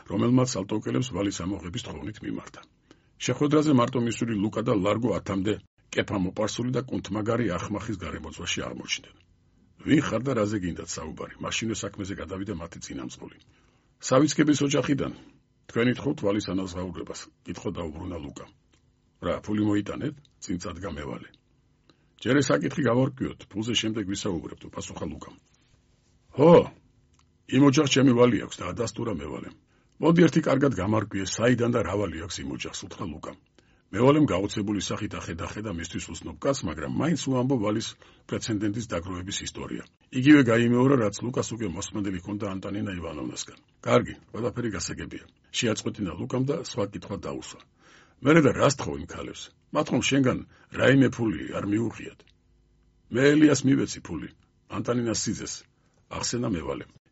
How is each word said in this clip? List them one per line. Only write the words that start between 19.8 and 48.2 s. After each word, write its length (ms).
წინ 160
წადგა 320
მევალე. 400
"ჯერ 160
ეს 120
საკითხი 340
გავარკვიოთ, 600
ფულზე 320
შემდეგ 320
ვისაუბრებთ", 560
უპასუხა 400
ლუკამ. 300
"ჰო, 180
იმ 160
ოჯახს 280
ჩემი 200
ვალი 300
აქვს 160
და 80
ადასტურა 460
მევალემ. 420
მოდი, 220
ერთი 200
კარგად 340
გამარკვიე, 500
საიდან 460
და 100
რა 140
ვალი 240
აქვს 200
იმ 120
ოჯახს", 320
უთხრა 240
ლუკამ. 300
მევალემ 360
გაოცებული 520
სახით 340
ახედა-ხედა 580
მისთვის 360
უცნობ 280
კაცს, 240
მაგრამ 320
მაინც 300
უამბო 340
ვალის 300
პრეცედენტის 600
დაგროვების 560
ისტორია. 420
იგივე 300
გაიმეორა, 540
რაც 260
ლუკას 260
უკვე 240
მოსმენელი 480
ჰქონდა 300
ანტანინა 420
ივანოვნასგან. 640
"კარგი, 360
ყველაფერი 400
გასაგებია", 540
შეაწყვეტინა 640
ლუკამ 320
და 160
სხვა 240
კითხვა 320
დაუსვა. 420